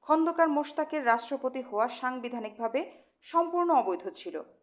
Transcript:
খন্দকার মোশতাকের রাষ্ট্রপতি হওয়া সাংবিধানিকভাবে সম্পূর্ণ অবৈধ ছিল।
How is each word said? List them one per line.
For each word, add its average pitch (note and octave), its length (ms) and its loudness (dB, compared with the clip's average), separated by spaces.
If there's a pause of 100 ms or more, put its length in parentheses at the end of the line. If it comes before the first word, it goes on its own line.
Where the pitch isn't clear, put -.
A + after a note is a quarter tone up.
খন্দকার E4 480 4
মোশতাকের D4 580 -2
রাষ্ট্রপতি B3+ 560 0
হওয়া A3 260 0
সাংবিধানিকভাবে A#3+ 1000 -4 (320)
সম্পূর্ণ E4+ 520 2
অবৈধ G3 400 2
ছিল। D#3 280 -10 (200)